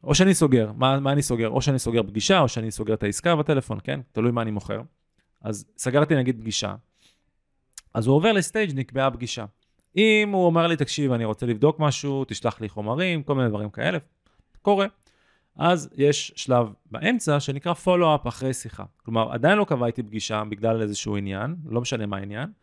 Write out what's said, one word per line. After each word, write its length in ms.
או 100
שאני 200
סוגר. 420
מה, 240
מה 120
אני 100
סוגר? 260
או 140
שאני 160
סוגר 240
פגישה, 380
או 80
שאני 220
סוגר 240
את 80
העסקה 340
בטלפון, 480
כן? 160
תלוי 200
מה 100
אני 80
מוכר. 300
אז 260
סגרתי, 380
נגיד, 240
פגישה. 340
אז 120
הוא 100
עובר 160
לסטייג', 460
נקבעה 320
פגישה. 340
אם 360
הוא 140
אומר 200
לי, 100
"תקשיב, 360
אני 120
רוצה 220
לבדוק 320
משהו, 500
תשלח 320
לי 80
חומרים", 540
כל 120
מיני 140
דברים 220
כאלה, 280
קורה. 240
אז 400
יש 400
שלב 360
באמצע 500
שנקרא 320
follow-up 440
אחרי 260
שיחה. 300
כלומר, 360
עדיין 260
לא 60
קבע 220
איתי 160
פגישה 460
בגלל 340
איזשהו 340
עניין, 400
לא 140
משנה 260
מה 100
העניין, 340